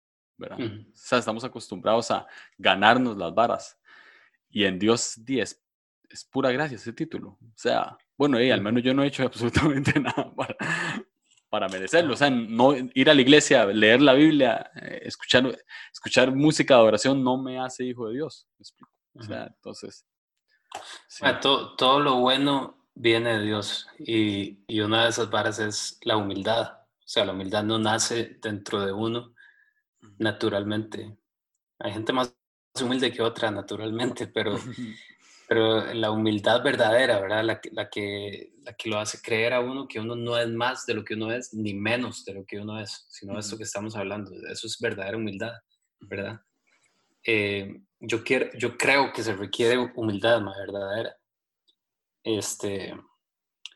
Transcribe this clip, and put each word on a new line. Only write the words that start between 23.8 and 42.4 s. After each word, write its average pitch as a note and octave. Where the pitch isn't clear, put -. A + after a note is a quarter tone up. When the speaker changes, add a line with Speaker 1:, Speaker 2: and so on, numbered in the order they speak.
Speaker 2:
y, G#2
y A2
una A2
de A#2
esas A2+
varas G#2+
es G#2+
la A2+
humildad. G2+
O -
sea, G#2+
la F#2+
humildad G2
no A2
nace A2+
dentro G2+
de G2
uno A2+
Speaker 1:
Ujú. G#2
Speaker 2:
naturalmente. G#2
Hay A2+
gente A2
más B2+
humilde B2+
que -
otra, A2+
naturalmente, A2
pero, G#2+
Speaker 1:
<laughs> A2+
Speaker 2:
pero A2
la A2
humildad A2
verdadera, A#2+
¿verdad? G#2
La A2
que, -
la G#2
que, G2+
la A#2+
que -
lo G#2
hace G#2+
creer A#2
a B2
uno C3
que A2+
uno A#2
no A#2+
es A#2
más A#2+
de A#2
lo G#2
que A2
uno A2
es, B2
ni G#2+
menos G#2+
de F#2+
lo F#2+